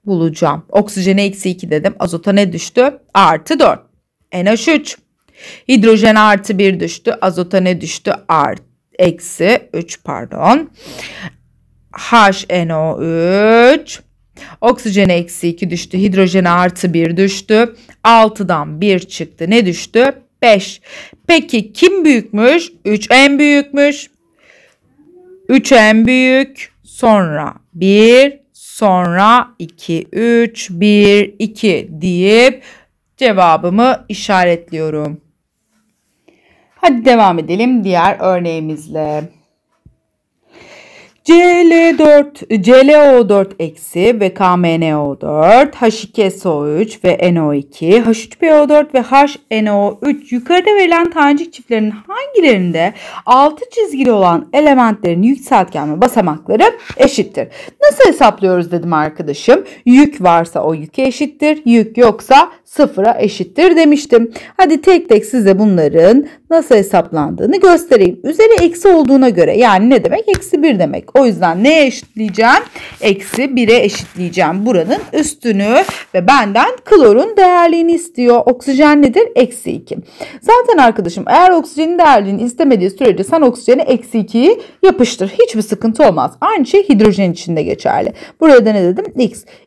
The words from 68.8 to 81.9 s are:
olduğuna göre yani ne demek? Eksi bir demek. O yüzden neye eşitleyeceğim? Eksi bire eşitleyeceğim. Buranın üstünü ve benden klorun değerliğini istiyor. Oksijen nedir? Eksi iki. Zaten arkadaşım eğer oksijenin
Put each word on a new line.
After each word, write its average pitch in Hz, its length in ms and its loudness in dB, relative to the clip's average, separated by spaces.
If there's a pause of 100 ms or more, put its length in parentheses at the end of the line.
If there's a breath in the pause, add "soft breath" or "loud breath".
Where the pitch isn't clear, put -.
olduğuna 277 420 4
göre 175 280 0
yani 220 320 2
ne 262 140 2
demek? 427 260 -4
Eksi 330 340 -2
bir 262 160 0
demek. 147 380 -2
O 277 80 4
yüzden 180 380 -2
neye 302 220 2
eşitleyeceğim? 220 760 -2 (380 loud breath)
Eksi 233 540 -4
bire 233 200 2
eşitleyeceğim. 180 920 -4
Buranın 220 340 -2 (140)
üstünü 240 720 -2 (300 loud breath)
ve 180 140 -2
benden 247 420 0 (160)
klorun 339 520 4
değerliğini 339 540 2
istiyor. 247 540 0
Oksijen 285 560 2
nedir? 277 220 2 (120)
Eksi - 360 -2
iki. - 260 -12 (440 loud breath)
Zaten 480 360 2
arkadaşım 214 500 0
eğer 359 240 4
oksijenin 330 480 -2